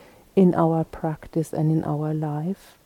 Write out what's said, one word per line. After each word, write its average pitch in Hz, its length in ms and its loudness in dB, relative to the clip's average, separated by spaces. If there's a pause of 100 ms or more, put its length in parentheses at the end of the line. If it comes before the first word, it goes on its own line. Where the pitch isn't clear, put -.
(340)
in 180 200 6
our 160 300 2
practice - 680 -6
and 156 180 0
in 160 140 2
our 151 280 -4
life. 156 720 -6